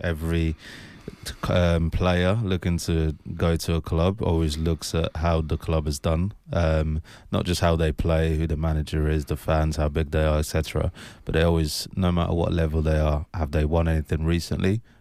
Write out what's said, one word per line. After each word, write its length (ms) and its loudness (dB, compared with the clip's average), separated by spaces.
Every 560 -2
t-, 260 -4
um, 380 2
player 520 2
looking 360 0
to 360 0
go 220 2
to 180 -2
a 80 0
club 400 0
always 340 0
looks 380 -2
at 220 -2
how 260 2
the 160 -4
club 260 -2
has 140 -4
done, 340 -2
um, 480 0
not 140 -2
just 160 -2
how 160 4
they 160 2
play, 460 0
who 80 0
the 100 -2
manager 500 0
is, 200 0
the 100 -4
fans, 400 0
how 140 0
big 220 -2
they 120 2
are, 140 2
et 80 0
cetera. 440 -2
But 80 -6
they 80 4
always, 520 2
no 160 2
matter 220 0
what 220 0
level 260 0
they 180 2
are, 360 0
have 160 -4
they 160 2
won 200 2
anything 380 0
recently? 560 0